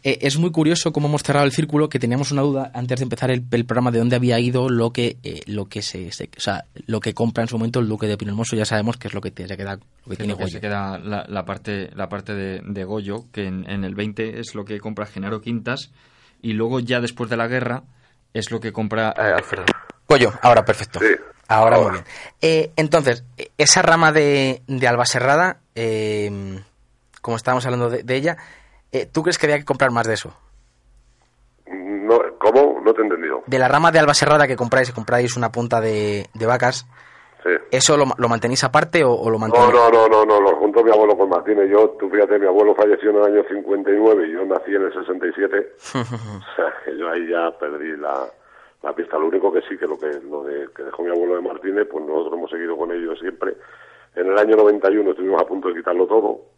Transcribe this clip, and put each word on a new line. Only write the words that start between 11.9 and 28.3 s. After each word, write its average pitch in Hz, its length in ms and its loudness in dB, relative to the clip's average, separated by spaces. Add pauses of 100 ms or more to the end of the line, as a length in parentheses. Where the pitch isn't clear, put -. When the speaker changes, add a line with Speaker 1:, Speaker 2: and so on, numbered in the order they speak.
Speaker 2:
la 95 140 -8
parte 101 260 -10
de, 95 300 -8
de 98 200 -10
Goyo, 104 460 -8
que 104 160 -8
en, 92 220 -8
en 98 160 -6
el 95 100 -8
veinte 110 460 -8
es 110 140 -14
lo 104 100 -10
que 104 160 -10
compra 104 240 -10
Genaro 101 380 -10
Quintas, 117 500 -8 (480)
y 113 140 -6
luego 117 260 -2
ya 120 200 -2
después 120 280 -6
de 117 80 -4
la 117 100 -2
guerra 123 360 -4 (500)
es 113 180 -8
lo 117 80 -6
que 101 140 -8
compra, 110 460 -2
eh, 104 180 2
Alfredo. 95 300 -4 (420)
Speaker 1:
Goyo, 123 220 6 (100)
ahora 117 240 6
perfecto. - 340 -4
Speaker 3:
Sí. 104 160 2 (360)
Speaker 1:
Ahora 113 260 6
Speaker 3:
Ahora. - 120 4
Speaker 1:
muy 92 120 -6
bien. - 40 -18 (380)
Eh, 160 340 2
entonces, 147 480 0 (140)
eh, - 180 -14
esa 151 240 4
rama 165 320 4
de, 143 540 2
de 131 200 -2
Albaserrada, 131 760 2 (140)
eh, 104 840 -4 (640)
como 117 160 -4
estábamos 127 260 -2
hablando 123 240 -2
de, 117 140 -4
de 127 140 -2
ella, 160 200 -2 (560)